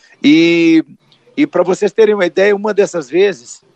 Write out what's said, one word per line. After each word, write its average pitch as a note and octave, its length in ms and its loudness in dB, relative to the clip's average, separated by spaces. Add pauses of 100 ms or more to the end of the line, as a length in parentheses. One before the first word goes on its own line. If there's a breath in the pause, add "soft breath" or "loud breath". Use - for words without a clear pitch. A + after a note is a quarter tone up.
(240 soft breath)
E, E3 600 2 (500)
e D3 120 0
pra F3 160 -2
vocês F#3 280 -4
terem G#3+ 220 2
uma G3 140 -2
ideia, G3 280 0
uma G3+ 200 -6
dessas E3+ 340 -4
vezes, E3 540 -4 (120)